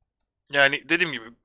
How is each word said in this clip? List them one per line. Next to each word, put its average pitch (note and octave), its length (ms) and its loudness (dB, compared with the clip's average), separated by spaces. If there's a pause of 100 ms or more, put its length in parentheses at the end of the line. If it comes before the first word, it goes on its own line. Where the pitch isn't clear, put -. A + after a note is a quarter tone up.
(500)
yani C#3 380 2
dediğim E3+ 240 -2
gibi A#2 180 -12 (140)